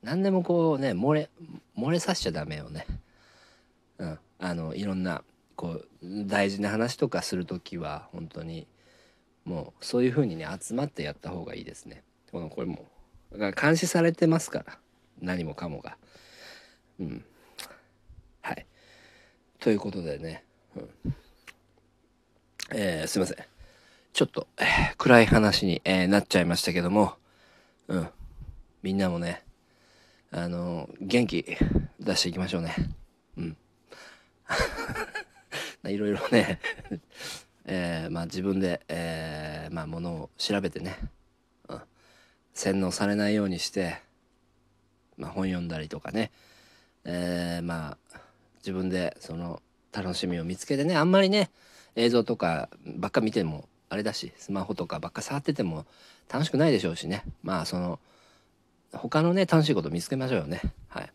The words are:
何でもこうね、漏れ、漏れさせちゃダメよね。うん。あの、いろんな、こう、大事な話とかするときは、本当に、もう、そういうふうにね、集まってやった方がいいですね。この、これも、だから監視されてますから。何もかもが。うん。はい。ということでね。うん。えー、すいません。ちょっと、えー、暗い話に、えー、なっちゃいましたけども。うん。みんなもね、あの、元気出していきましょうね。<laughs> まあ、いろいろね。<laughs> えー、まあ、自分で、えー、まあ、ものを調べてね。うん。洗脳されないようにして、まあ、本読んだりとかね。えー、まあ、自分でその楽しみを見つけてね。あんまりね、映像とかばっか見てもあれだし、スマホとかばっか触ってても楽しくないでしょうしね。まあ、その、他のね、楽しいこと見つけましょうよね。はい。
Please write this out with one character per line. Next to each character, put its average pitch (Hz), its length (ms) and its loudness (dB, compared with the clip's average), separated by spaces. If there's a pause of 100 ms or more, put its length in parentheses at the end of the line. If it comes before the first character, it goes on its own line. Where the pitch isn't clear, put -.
何 147 180 0
で 196 80 4
も 185 140 4
こ 170 300 6
う 135 60 0
ね、 135 120 2
漏 113 220 4
れ、 151 180 2 (440)
漏 123 140 -2
れ 170 100 4
さ 196 140 0
せ - 80 -2
ち - 60 -2
ゃ 87 40 0
ダ 76 140 -4
メ 76 120 -8
よ 76 120 -12
ね。 76 160 -10 (1120)
う 92 80 -8
ん。 78 140 -8 (200)
あ 90 140 -4
の、 80 220 -4
い 98 80 -6
ろ 98 100 -2
ん 92 100 -2
な、 87 200 -2 (320)
こ 87 140 -6
う、 82 180 -8 (160)
大 98 480 0
事 98 100 -4
な 104 80 0
話 113 280 0
と 139 120 2
か 85 120 -2
す - 140 -4
る 90 100 -2
と 90 140 -6
き - 180 -12
は、 73 340 -8
本 82 160 -10
当 - 160 -12
に、 82 240 -12 (800)
も - 340 -8
う、 - 60 -14
そ 123 140 0
う 123 40 6
い 127 60 6
う - 20 -2
ふ 127 80 2
う 139 60 4
に 90 100 -4
ね、 147 120 -8 (120)
集 - 140 -10
ま 254 100 -2
っ - 60 -4
て - 140 -10
や 151 100 -6
っ - 20 -12
た - 140 -12
方 - 160 -8
が - 100 -12
い - 60 -12
い - 20 -14
で - 100 -14
す - 120 -20
ね。 - 180 -18 (280)
こ - 80 -8
の、 85 100 -8
こ - 120 -8
れ 120 60 -2
も、 82 180 -8 (460)
だ 101 220 -2
か - 80 -2
ら 143 80 4
監 160 80 6
視 175 100 0
さ 170 140 4
れ 165 100 6
て 170 160 4
ま 160 120 6
す - 120 -8
か - 80 -4
ら。 - 200 -16 (420)
何 90 240 -2
も 82 100 -6
か 85 140 -8
も 73 100 -8
が。 - 180 -14 (1000)
う 95 40 -4
ん。 - 220 -8 (1160)
は - 120 -6
い。 - 120 -12 (960)
と - 100 2
い 107 60 8
う 98 40 2
こ 101 120 -6
と 92 100 -8
で 76 160 -6
ね。 80 260 -10 (320)
う - 40 -10
ん。 - 100 -14 (1800)
え 90 340 0
ー、 - 20 -4
す - 100 0
い - 20 4
ま 90 60 4
せ - 80 -6
ん。 - 40 -10 (760)
ち - 80 2
ょ - 40 6
っ - 20 -8
と、 - 200 -8 (100)
え - 60 0 (300)
ー、 - 40 -14
暗 120 240 10
い 110 40 10
話 104 400 6
に、 85 200 2
え 92 200 4
ー、 - 20 4
な 101 120 6
っ 98 80 -2
ち - 80 0
ゃ 92 60 8
い 85 40 4
ま 85 100 2
し - 80 0
た 90 100 0
け 90 80 2
ど 87 100 0
も。 101 220 4 (720)
う 92 100 0
ん。 82 120 -2 (720)
み 95 100 -2
ん 98 40 2
な 95 120 4
も 87 100 -2
ね、 87 240 -6 (880)
あ 85 180 -4
の、 87 400 -4 (100)
元 110 280 2
気 85 180 0 (540)
出 92 160 -2
し - 80 2
て 90 60 0
い 85 40 -6
き 90 60 -6
ま 92 80 -2
し 92 80 -4
ょ 87 40 2
う - 20 -2
ね。 80 140 -4 (1700)
<laughs> - 1400 -6
ま - 40 -6
あ、 - 20 -4
い 101 80 -2
ろ 104 100 0
い 104 40 2
ろ - 180 -2
ね。 113 300 4 (540)
<laughs> - 520 -16
え 85 440 -2
ー、 - 20 -6
ま 82 100 -4
あ、 85 40 -4
自 92 160 -6
分 95 180 2
で、 90 280 0
え 151 840 -6
ー、 - 20 -8
ま 165 100 -6
あ、 156 40 -8
も 165 120 -6
の 175 160 -4
を - 220 -10
調 101 240 0
べ 95 80 -2
て - 100 -8
ね。 90 180 -8 (720)
う - 80 -12
ん。 - 60 -14 (720)
洗 98 260 2
脳 90 120 2
さ 101 160 0
れ 101 80 2
な 104 140 2
い 104 60 4
よ 104 100 4
う 95 40 0
に 87 100 -2
し - 100 -4
て、 87 320 -2 (1160)
ま 73 120 -10
あ、 - 20 -14
本 95 140 -2
読 90 160 0
ん 87 60 -4
だ 82 120 -6
り 78 100 -8
と - 100 -8
か - 120 -10
ね。 107 200 0 (720)
え 175 580 -2
ー、 - 20 -6
ま 170 340 -6 (160)
あ、 - 40 -20 (400)
自 - 160 -8
分 92 160 -2
で 90 300 -2
そ - 160 -12
の 85 260 -8 (300)
楽 92 240 -4
し - 120 -2
み 87 120 -2
を 82 40 -4
見 87 120 -4
つ - 100 -12
け 139 120 0
て 139 60 2
ね。 170 120 4
あ 151 80 6
ん 175 80 6
ま 196 100 8
り 190 80 6
ね、 202 200 4 (460)
映 120 140 6
像 120 140 6
と 113 120 0
か 82 340 0 (160)
ば 95 240 -4
っ - 20 -10
か 123 100 4
見 110 100 2
て 107 120 2
も 78 240 -4 (220)
あ 92 60 -4
れ 104 80 -2
だ 98 100 -2
し、 - 240 -8
ス - 140 -10
マ 98 120 -2
ホ 98 120 -4
と 87 120 -4
か - 120 -6
ば - 100 -8
っ - 20 -14
か 110 100 -8
触 139 180 -4
っ 139 40 -12
て 156 100 0
て 131 100 -2
も 80 220 -4 (460)
楽 143 140 2
し - 40 -2
く - 80 0
な 160 100 6
い 156 40 6
で 110 80 4
し 92 80 0
ょ 82 40 2
う 170 40 -2
し - 120 -8
ね。 95 160 -4 (200)
ま - 180 -2
あ、 - 40 -4
そ 90 140 -2
の、 87 200 -4 (920)
他 - 280 0
の 170 120 6
ね、 185 120 6
楽 160 180 6
し 151 60 2
い 135 60 6
こ 92 60 2
と 76 80 -2
見 85 120 -2
つ - 80 -10
け 135 60 0
ま 131 120 -2
し 127 60 0
ょ 110 40 2
う - 20 4
よ 76 80 -4
ね。 85 140 -4 (260)
は - 140 -10
い。 - 140 -12